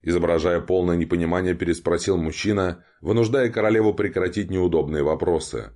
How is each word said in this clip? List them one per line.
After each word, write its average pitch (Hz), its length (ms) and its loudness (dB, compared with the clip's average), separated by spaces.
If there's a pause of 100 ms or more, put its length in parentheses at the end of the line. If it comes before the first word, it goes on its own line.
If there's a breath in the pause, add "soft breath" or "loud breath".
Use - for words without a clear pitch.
изображая 85 560 2
полное 90 380 0
непонимание, 87 580 0
переспросил 85 600 -2
мужчина, 87 680 -2 (160 soft breath)
вынуждая 117 480 2
королеву 107 440 2
прекратить 92 580 -2
неудобные 80 500 0
вопросы. 76 760 -2